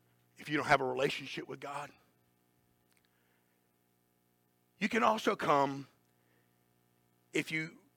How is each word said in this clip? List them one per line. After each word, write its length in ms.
if 120
you 80
don't 80
have 160
a 20
relationship 640
with 120
God, 280
you 120
can 120
also 320
come 520
if 180
you 200